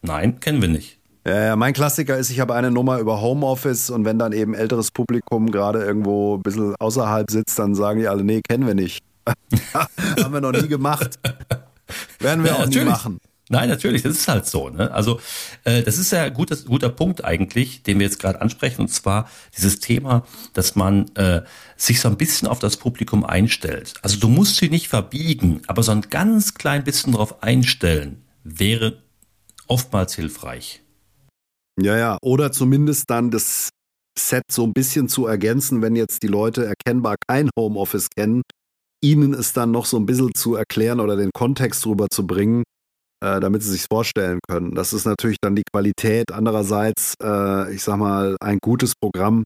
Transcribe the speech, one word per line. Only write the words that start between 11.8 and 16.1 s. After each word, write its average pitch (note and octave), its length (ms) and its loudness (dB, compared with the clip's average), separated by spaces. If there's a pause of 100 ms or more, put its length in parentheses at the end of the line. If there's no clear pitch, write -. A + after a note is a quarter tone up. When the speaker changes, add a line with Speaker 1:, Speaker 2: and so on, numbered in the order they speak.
Speaker 2:
Werden D#3+ 240 2
wir D#3+ 80 4
Speaker 1:
Ja, - 60 2
Speaker 2:
auch - 20 0
nie - 160 2
Speaker 1:
natürlich. - 140 4
Speaker 2:
machen. G#2+ 280 0 (300)
Speaker 1:
Nein, B2+ 220 2
natürlich, B2 320 0
das D#3 120 0
ist - 140 -2
halt B2+ 200 2
so, C#2 220 -2
ne? E2+ 220 -2
Also, A2+ 280 0 (460)
äh, A#2+ 180 2
das A2+ 160 0
ist F#3 120 0